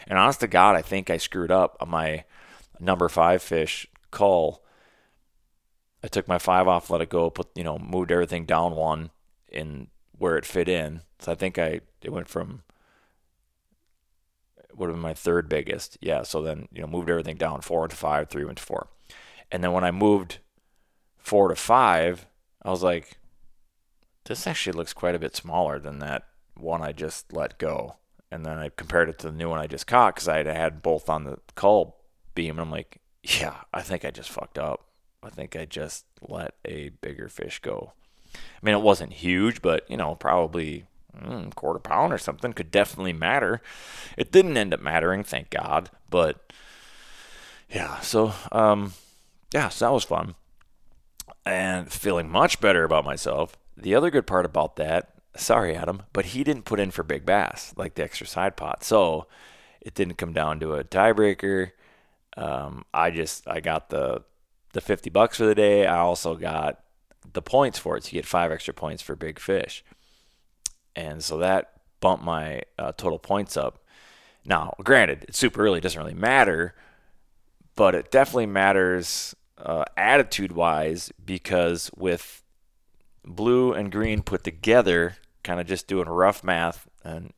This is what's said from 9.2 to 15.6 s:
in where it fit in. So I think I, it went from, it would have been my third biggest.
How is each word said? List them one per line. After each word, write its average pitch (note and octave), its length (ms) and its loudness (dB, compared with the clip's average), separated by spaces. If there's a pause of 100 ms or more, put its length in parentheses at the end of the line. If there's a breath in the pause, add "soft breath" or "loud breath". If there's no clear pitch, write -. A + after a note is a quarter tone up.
in D2 400 -12 (280)
where E2+ 200 0
it D2 100 -2
fit F2 220 -2
in. E2 340 -4 (160)
So - 140 -6
I - 20 -2
think F#2 240 -4
I, E2 220 -2 (220)
it - 100 -10
went E2+ 160 -10
from, - 340 -10 (2000)
it - 180 -20
would F2+ 120 -4
have E2 80 -4
been E2 60 -6
my D#2+ 120 -6
third E2+ 340 0
biggest. D2 520 -6